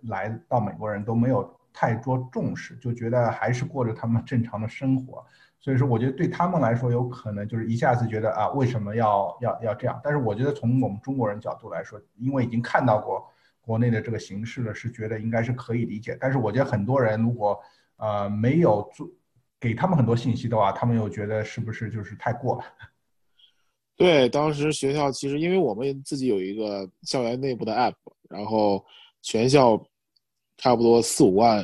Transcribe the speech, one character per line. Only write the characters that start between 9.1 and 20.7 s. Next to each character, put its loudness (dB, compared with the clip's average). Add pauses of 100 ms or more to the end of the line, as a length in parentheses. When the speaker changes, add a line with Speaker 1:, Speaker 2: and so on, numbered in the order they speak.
Speaker 1:
要， -4
要 -2
这 -6
样？ -4
但 -2
是 0
我 -2
觉 -2
得 0
从 0
我 0
们 -8
中 -8
国 0
人 -6
角 -8
度 -16
来 -8
说， -16 (160)
因 -4
为 0
已 -2
经 -2
看 0
到 4
过 -6 (360)
国 -4
内 2
的 0
这 -6
个 -4
形 -10
势 -8
了， -6
是 -8
觉 -10
得 -6
应 -6
该 0
是 -2
可 -6
以 -2
理 -8
解。 -10
但 -2
是 0
我 0
觉 2
得 0
很 0
多 2
人 2
如 2
果， 0 (400)
呃， -2
没 2
有 4
做， -14 (480)
给 -2
他 0
们 2
很 4
多 2
信 0
息 -4
的 0
话， 4